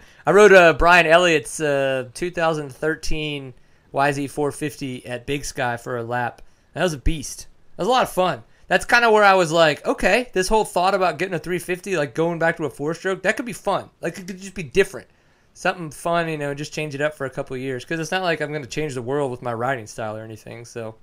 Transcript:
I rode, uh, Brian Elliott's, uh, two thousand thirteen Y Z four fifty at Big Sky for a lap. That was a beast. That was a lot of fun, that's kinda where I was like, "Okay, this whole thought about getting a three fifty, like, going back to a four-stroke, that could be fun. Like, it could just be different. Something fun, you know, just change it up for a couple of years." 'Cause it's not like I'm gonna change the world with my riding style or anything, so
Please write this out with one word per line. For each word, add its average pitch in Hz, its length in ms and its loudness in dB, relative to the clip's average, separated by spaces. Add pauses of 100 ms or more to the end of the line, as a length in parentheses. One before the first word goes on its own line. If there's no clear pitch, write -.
(260)
I 151 60 2
rode, 202 200 10
uh, 175 220 10
Brian 165 320 6
Elliott's, 165 520 4
uh, 135 540 0
two 175 180 -6
thousand 160 400 -2
thirteen 151 840 -4 (380)
Y 143 200 2
Z 143 140 -4
four 143 260 -4
fifty 135 540 -10
at 123 180 -10
Big 139 220 -6
Sky 120 320 -4
for 127 180 -8
a 117 60 -6
lap. 120 400 -6 (320)
That 147 80 -4
was 180 100 0
a 143 60 -8
beast. - 480 -4 (300)
That - 60 -8
was 185 60 -2
a 240 40 2
lot 254 100 2
of - 100 -2
fun, 170 300 -2 (320)
that's 190 120 -2
kinda 240 220 4
where 214 140 6
I 196 120 8
was 175 180 2
like, 160 340 4
"Okay, 233 460 0
this 185 160 -2
whole 220 160 2
thought 185 300 0
about 180 220 0
getting 185 180 -6
a 160 40 -4
three 170 220 -6
fifty, 180 360 -6
like, 147 160 -2
going 165 280 -2
back 165 160 0
to 160 80 -6
a 139 60 -4
four-stroke, 170 520 -6
that 214 140 -2
could 262 100 -8
be 220 60 -10
fun. 165 360 -4 (120)
Like, 165 180 -8
it 185 80 -16
could 185 140 -12
just 190 140 -16
be 190 100 -8
different. 139 420 -2 (460)
Something 180 400 -6
fun, 170 360 -2
you 156 80 -4
know, 143 180 -6
just 147 180 -10
change 151 240 -8
it 135 40 -10
up 151 140 -2
for 139 100 -8
a 131 60 -6
couple 135 240 -8
of 127 80 -8
years." 131 220 -6
'Cause 165 160 -6
it's 156 100 -6
not 185 140 -2
like 160 160 -2
I'm 147 120 -6
gonna 151 140 -8
change 151 280 -6
the 127 80 -6
world 135 280 -2
with 123 120 -10
my 123 120 -6
riding 120 320 -4
style 110 300 -8
or 110 60 -12
anything, 113 420 -16
so 113 380 -12